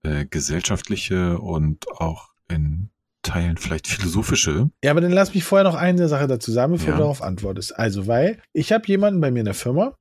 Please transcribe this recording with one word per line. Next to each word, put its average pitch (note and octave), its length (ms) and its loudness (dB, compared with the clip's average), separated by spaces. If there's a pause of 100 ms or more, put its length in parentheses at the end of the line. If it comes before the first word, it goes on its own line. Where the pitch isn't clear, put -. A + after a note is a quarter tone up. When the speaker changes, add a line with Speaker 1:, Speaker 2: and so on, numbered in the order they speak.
Speaker 1:
äh, D2 220 -2
gesellschaftliche F2 1120 -2
und D#2 520 -2
auch - 380 -6 (180)
in D#2+ 420 -2 (340)
Teilen E2+ 340 -2
vielleicht - 300 -6
philosophische. G2+ 800 0 (140)
Speaker 2:
Ja, C#3+ 80 4
aber E3 100 4
dann F3 100 2
lass F#3+ 220 4
mich F3 100 0
vorher G3 220 4
noch E3 100 4
eine F3 320 2
Sache C#3+ 200 2
dazu A#2 240 -2
sagen, B2+ 220 2
bevor D#3+ 180 0
Speaker 1:
Ja. D#3 40 0
Speaker 2:
du D#3 60 2
darauf C#3+ 200 0
antwortest. F#2+ 560 -6
Also, G2+ 300 -2
weil C#3+ 340 0 (120)
ich D3+ 180 -2
hab A3 160 2
jemanden G3 320 2
bei C#3 120 2
mir A#2+ 80 0
in A2 60 0
der G2 80 -2
Firma E3+ 480 -2